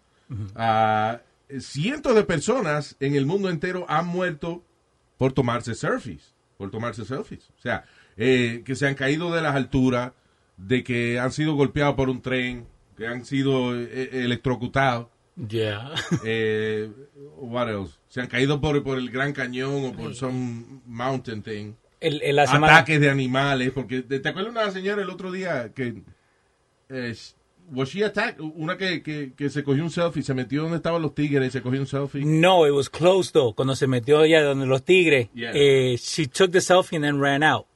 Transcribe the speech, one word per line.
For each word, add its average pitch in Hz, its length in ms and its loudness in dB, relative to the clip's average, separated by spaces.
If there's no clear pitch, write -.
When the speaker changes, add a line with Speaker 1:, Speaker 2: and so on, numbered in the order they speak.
Speaker 1:
Ujú. 107 260 -8
Speaker 2:
ah, 110 680 2
cientos 254 540 -2
de 208 100 6
personas 165 760 -2
en 139 140 0
el 139 100 2
mundo 190 240 0
entero 180 400 -4
han 160 180 0
muerto 175 560 -4
por 131 160 0
tomarse 120 420 0
selfies, 151 600 -6
por 98 120 -10
tomarse 110 340 -8
selfies. 135 440 -12
O - 40 -20
sea, 117 220 -4
eh, 120 480 0
que 135 100 -6
se 135 140 -2
han 139 80 -2
caído 156 360 -2
de 165 100 -2
las 147 120 -2
alturas, 127 580 0
de 113 260 -2
que 120 380 -2
han 127 100 -2
sido 156 240 -2
golpeados 143 400 2
por 131 140 0
un 127 120 -4
tren, 123 460 -6
que 110 100 -10
han 120 180 -8
sido, 131 540 0
eh, 123 300 -8
electrocutados. 120 840 -2
Speaker 1:
Yeah. 110 440 -4
<laughs> 139 160 -2
Speaker 2:
Eh, 110 640 -2
what 120 320 -4
else? 98 240 -6
Se - 120 -10
han 120 80 -6
caído 139 320 0
por, 143 240 0
por 135 140 -4
el 123 120 -6
Gran 135 220 -4
Cañón 135 540 -4
o 123 60 -6
por 110 220 -10
Speaker 3:
Sí. - 60 -12
Speaker 2:
some 127 440 -6
mountain 120 560 -6
thing. 104 300 -10
Speaker 1:
El, 151 220 -2
el, 143 140 2
la 143 100 6
semana 151 320 6
Speaker 2:
Ataques 156 220 4
de 143 100 4
animales, 131 600 0
porque 127 300 -6
te, 135 180 -6
¿te 143 80 -4
acuerdas 190 240 -6
una 220 180 -2
señora 196 320 -4
el 185 80 -8
otro 185 220 -10
día 160 420 -6
que, 117 280 -8
eh, 123 260 -8
was 131 160 -2
she 196 160 -2
attacked? 208 360 -4
Una 160 360 -6
que, 180 260 -4
que, 147 340 -8
que 143 140 -2
se 143 140 -4
cogió 139 180 2
un 170 80 -2
selfie, 165 320 -2
se 131 120 -2
metió 127 280 -2
donde 165 140 -2
estaban 165 260 -2
los 143 140 -4
tigres 143 320 2
y - 20 -8
se 127 120 -6
cogió 127 180 -2
un 135 80 -4
selfie. 139 360 -4
Speaker 1:
No, 160 440 6
it 143 40 4
was 139 160 2
close 180 440 2
though, 127 240 4
cuando 135 180 0
se 135 140 0
metió 131 320 4
allá 160 240 8
donde 135 220 0
los 131 180 2
tigres, 160 500 6
Speaker 2:
Yeah. 117 180 -8
Speaker 1:
eh, 135 480 4
she - 280 -4
took 185 240 2
the 180 80 6
selfie - 360 4
and 151 80 -2
then 143 160 0
ran 139 220 2
out. 143 340 2